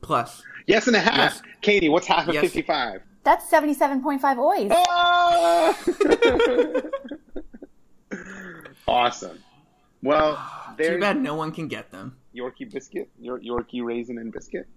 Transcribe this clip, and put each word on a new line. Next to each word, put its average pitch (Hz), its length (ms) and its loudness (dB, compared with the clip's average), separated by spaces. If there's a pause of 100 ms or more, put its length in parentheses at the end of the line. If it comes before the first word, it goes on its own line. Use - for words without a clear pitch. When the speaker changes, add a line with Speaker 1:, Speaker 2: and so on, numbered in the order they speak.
Speaker 1:
plus. - 420 -4 (240)
Speaker 2:
Yes 214 220 0
and 226 80 4
a 196 40 4
half. 226 160 0
Speaker 1:
Yes. - 260 0 (180)
Speaker 2:
Katie, 196 280 2
what's 156 200 2
half 160 200 2
of 165 60 0
Speaker 1:
Yes. 151 80 2
Speaker 2:
fifty-five? 143 600 -2 (220)
Speaker 3:
That's - 240 2
seventy-seven 285 540 2
point 277 180 -2
five 269 180 2
ois. 285 340 2
Speaker 2:
Oh! 349 2250 4
<laughs> - 40 -10 (2000)
Awesome. 120 500 0 (640)
Well, 151 420 2 (180)
Speaker 1:
<sighs> - 140 -18
Speaker 2:
there's 165 200 0
Speaker 1:
Too 175 40 -2
bad 196 200 2
no 147 160 -2
one 156 160 -6
can 156 160 -8
get 110 240 -10
them. 95 240 -16 (180)
Speaker 2:
Yorkie 123 360 -10
biscuit? - 380 -10 (120)
Yor-, 120 180 -10
Yorkie 120 460 -6
raisin 117 340 -8
and 113 140 -12
biscuit? - 340 -12 (100)